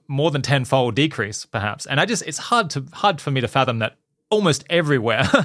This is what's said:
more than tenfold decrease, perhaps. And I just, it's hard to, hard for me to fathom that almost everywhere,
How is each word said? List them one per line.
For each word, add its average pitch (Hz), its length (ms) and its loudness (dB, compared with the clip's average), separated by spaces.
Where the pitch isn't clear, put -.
more 143 240 0
than 143 100 -2
tenfold 131 540 2
decrease, 127 500 -2
perhaps. 104 400 -6
And 139 140 0
I 190 60 2
just, 220 200 -4
it's 165 120 -8
hard 226 320 0
to, 135 220 -6
hard 196 280 0
for 147 100 -6
me 131 100 0
to 117 60 -2
fathom 127 320 0
that 110 180 -4
almost 190 380 2
everywhere, 135 580 2